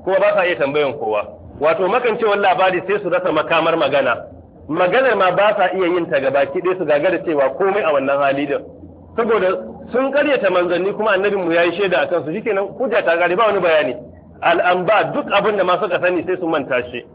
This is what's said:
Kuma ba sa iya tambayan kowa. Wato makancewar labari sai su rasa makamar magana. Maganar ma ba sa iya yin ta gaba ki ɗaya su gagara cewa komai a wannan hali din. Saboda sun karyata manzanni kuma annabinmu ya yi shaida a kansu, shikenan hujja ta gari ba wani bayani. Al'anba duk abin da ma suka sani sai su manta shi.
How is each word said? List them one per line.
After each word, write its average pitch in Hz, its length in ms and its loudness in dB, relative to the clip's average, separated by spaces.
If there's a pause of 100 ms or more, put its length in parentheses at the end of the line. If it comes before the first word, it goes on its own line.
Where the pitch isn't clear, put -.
Kuma 190 160 0
ba 208 140 4
sa 190 120 2
iya 175 100 0
tambayan 143 420 0
kowa. 107 240 -2 (400)
Wato 165 260 2
makancewar 220 500 0
labari 185 500 2
sai 202 160 -2
su 175 60 -4
rasa 180 220 0
makamar 160 460 0
magana. 135 480 0 (420)
Maganar 185 480 2
ma 190 160 2
ba 202 260 2
sa 185 200 2
iya 185 100 0
yin 170 220 -2
ta 151 100 0
gaba 135 260 2
ki 156 160 -6
ɗaya 180 160 -2
su 180 80 -4
gagara 151 380 2
cewa 143 300 0
komai 196 300 0
a 160 100 0
wannan 139 240 0
hali 143 300 0
din. 135 180 -4 (500)
Saboda 214 340 2 (420)
sun 269 200 0
karyata 277 380 2
manzanni 180 440 0
kuma 208 180 0
annabinmu 190 400 0
ya 170 120 4
yi 175 140 0
shaida 180 240 0
a 139 60 -2
kansu, 156 260 -2
shikenan 202 320 -2 (140)
hujja 220 240 0
ta 170 140 2
gari 175 180 2
ba 220 100 2
wani 202 140 2
bayani. 156 360 2 (460)
Al'anba 180 640 2 (100)
duk 285 180 -4
abin 208 260 2
da 190 60 2
ma 180 160 2
suka 175 220 -2
sani 175 240 0
sai 185 120 -2
su 180 100 -4
manta 131 340 -2 (100)
shi. 120 240 -10